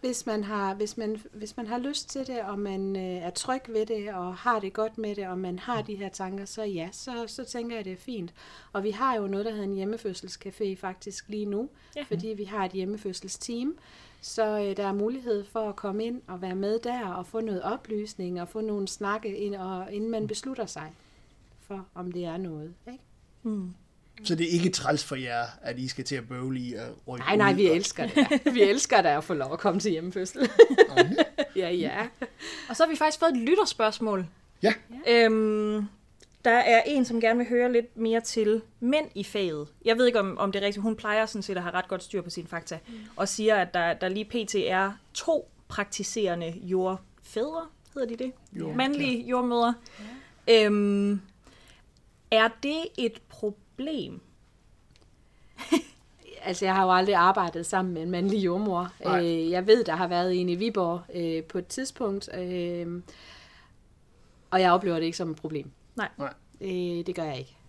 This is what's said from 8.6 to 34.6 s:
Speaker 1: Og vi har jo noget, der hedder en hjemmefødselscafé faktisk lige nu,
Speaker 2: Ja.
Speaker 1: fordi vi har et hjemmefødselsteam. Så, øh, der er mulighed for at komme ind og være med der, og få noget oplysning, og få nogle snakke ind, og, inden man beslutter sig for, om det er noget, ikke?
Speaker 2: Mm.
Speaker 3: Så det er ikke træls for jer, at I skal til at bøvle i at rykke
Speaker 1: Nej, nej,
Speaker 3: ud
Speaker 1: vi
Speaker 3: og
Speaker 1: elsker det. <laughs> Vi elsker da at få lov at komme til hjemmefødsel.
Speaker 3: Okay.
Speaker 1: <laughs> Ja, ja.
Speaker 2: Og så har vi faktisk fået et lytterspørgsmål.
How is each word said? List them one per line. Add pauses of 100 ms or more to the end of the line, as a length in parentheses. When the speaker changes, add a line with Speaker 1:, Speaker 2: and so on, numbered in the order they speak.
Speaker 1:
Og
vi
har
jo
noget,
der
hedder
en
hjemmefødselscafé
faktisk
lige
nu, (260)
Speaker 2:
Ja.
Speaker 1:
fordi
vi
har
et
hjemmefødselsteam. (440)
Så,
øh,
der
er
mulighed
for
at
komme
ind
og
være
med
der,
og
få
noget
oplysning,
og
få
nogle
snakke
ind,
og,
inden
man
beslutter
sig (680)
for, (100)
om
det
er
noget, (140)
ikke? (440)
Speaker 2:
Mm. (500)
Speaker 3:
Så
det
er
ikke
træls
for
jer, (160)
at
I
skal
til
at
bøvle
i
at (200)
rykke
Speaker 1:
Nej,
nej,
Speaker 3:
ud
Speaker 1:
vi
Speaker 3:
og
Speaker 1:
elsker
det.
<laughs>
Vi
elsker
da
at
få
lov
at
komme
til
hjemmefødsel. (420)
Speaker 3:
Okay. (280)
Speaker 1:
<laughs>
Ja,
ja. (600)
Speaker 2:
Og
så
har
vi
faktisk
fået
et
lytterspørgsmål. (380)